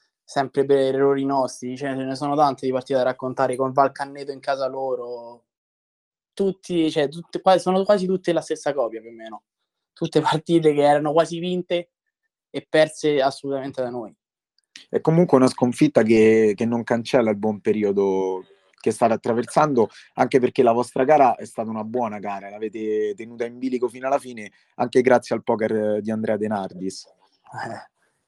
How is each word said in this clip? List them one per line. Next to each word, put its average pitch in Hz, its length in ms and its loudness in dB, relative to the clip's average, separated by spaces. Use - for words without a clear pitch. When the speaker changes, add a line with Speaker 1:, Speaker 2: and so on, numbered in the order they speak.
Speaker 1:
sempre 139 400 -2
per 135 300 2
errori 139 320 2
nostri. 127 500 -4
Cioè, 139 180 -8
ce 135 80 -6
ne 135 120 -8
sono 143 200 -4
tante 143 300 2
di 131 80 -2
partite 127 220 -4
da 127 100 2
raccontare, 127 520 -2
con 131 160 -2
Valcanneto 139 600 -2
in 135 80 -16
casa 135 280 -4
loro. 120 760 -8
Tutti, 180 580 -2
cioè, 147 200 0
tutte, 165 320 -10
quasi, 185 180 4
sono 190 240 0
quasi 190 220 2
tutte 185 260 -2
la 165 80 -2
stessa 156 320 -4
copia, 113 300 -4
più 113 80 -20
o - 20 -20
meno. 113 300 -18
Tutte 160 300 -2
partite 160 500 2
che 147 100 0
erano 147 300 2
quasi 165 260 0
vinte 175 520 -4
e - 180 -10
perse 151 540 2
assolutamente 135 600 -4
da 120 80 -4
noi. 120 260 -12
Speaker 2:
È - 140 -2
comunque 165 340 4
una 131 100 6
sconfitta 123 560 2
che, 110 540 6
che 117 80 -2
non 117 200 -2
cancella 117 460 2
il 104 60 0
buon 104 240 -2
periodo 98 840 0
che 113 140 -2
state 113 220 2
attraversando, 120 760 0
anche 127 240 2
perché 131 240 2
la 123 80 4
vostra 120 320 0
gara 135 320 4
è - 100 -12
stata 113 240 -8
una 110 140 -6
buona 110 380 -6
gara, 98 300 -10
l'avete 107 640 -4
tenuta 117 280 -10
in 120 140 -10
bilico 123 300 -2
fino 127 180 -12
alla 139 120 0
fine, 120 340 -14
anche 123 240 0
grazie 120 340 2
al 110 80 -4
poker 107 580 -2
di 104 120 -6
Andrea 110 240 -4
De 104 100 -4
Nardis. 95 600 -8
Speaker 1:
Eh, - 840 -16